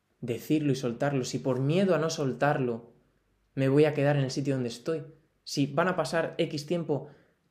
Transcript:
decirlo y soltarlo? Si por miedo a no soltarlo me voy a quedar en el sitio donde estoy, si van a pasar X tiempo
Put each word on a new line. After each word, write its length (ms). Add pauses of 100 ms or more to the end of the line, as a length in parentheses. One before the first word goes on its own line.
(220)
decirlo 500
y 40
soltarlo? 500
Si 140
por 200
miedo 360
a 40
no 100
soltarlo 840 (600)
me 140
voy 160
a 80
quedar 240
en 60
el 80
sitio 220
donde 160
estoy, 340 (400)
si 240
van 200
a 80
pasar 420
X 280
tiempo 420 (440)